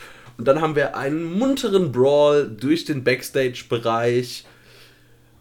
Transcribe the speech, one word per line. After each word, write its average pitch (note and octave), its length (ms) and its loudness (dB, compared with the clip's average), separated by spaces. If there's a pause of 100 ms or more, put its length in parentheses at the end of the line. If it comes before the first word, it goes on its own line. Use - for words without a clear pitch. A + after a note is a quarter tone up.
(380)
Und A#2 100 -2
dann C#3+ 140 4
haben D#3 140 0
wir C#3 200 0
einen D#3 380 -4
munteren G3+ 580 0
Brawl C#3+ 560 4
durch B2+ 380 -2
den C#3 180 -4
Backstage-Bereich. A#2+ 1400 -2 (960)